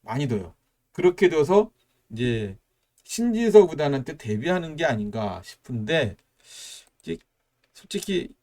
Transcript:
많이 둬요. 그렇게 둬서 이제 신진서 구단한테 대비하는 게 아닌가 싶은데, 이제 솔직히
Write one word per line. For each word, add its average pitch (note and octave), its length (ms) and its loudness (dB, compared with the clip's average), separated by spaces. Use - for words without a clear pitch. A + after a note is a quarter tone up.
많이 C3 260 -4
둬요. G2 260 -6
그렇게 F3+ 360 2
둬서 F3 420 4
이제 A2 460 -4
신진서 A3 640 6
구단한테 C#3+ 500 -4
대비하는 D#3 580 -4
게 E3 100 -4
아닌가 G#2 580 -4
싶은데, A#2+ 720 -4
이제 E2 160 -8
솔직히 - 560 -6